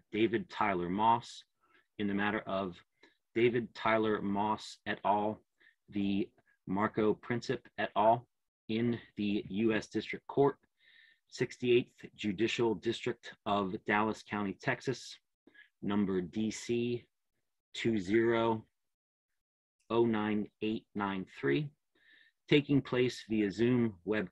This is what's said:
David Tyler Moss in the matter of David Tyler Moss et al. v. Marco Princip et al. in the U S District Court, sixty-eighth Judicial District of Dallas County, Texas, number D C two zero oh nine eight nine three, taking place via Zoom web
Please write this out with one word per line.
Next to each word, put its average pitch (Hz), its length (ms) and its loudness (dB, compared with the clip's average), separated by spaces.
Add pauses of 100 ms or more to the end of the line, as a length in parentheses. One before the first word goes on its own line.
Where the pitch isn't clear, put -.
(100)
David 107 400 0
Tyler 95 380 0
Moss 107 560 0 (540)
in 104 100 -2
the 98 60 -2
matter 104 320 0
of 95 280 -2 (600)
David 120 400 2
Tyler 110 480 2
Moss 101 640 -2
et 104 180 -6
al. 104 340 0 (520)
v. 98 380 -2 (380)
Marco 104 480 0
Princip - 440 -6 (200)
et 110 160 -2
al. 113 320 4 (440)
in 117 280 0 (180)
the 104 320 0
U 107 260 0
S 104 120 -2
District - 400 -6
Court, - 300 2 (720)
sixty-eighth - 800 0 (100)
Judicial 110 580 0
District - 580 -6 (140)
of 101 300 0 (100)
Dallas 107 420 0
County, 104 320 -4
Texas, - 560 -6 (680)
number 98 400 0
D 110 280 -4
C 120 540 -4 (720)
two 113 240 0
zero 113 680 2 (1300)
oh 117 140 4
nine 107 420 0 (160)
eight 110 320 -4
nine 98 300 -4 (160)
three, 143 280 0 (800)
taking 143 320 4
place 127 480 -2
via 107 220 2
Zoom 117 440 2 (120)
web 104 240 -2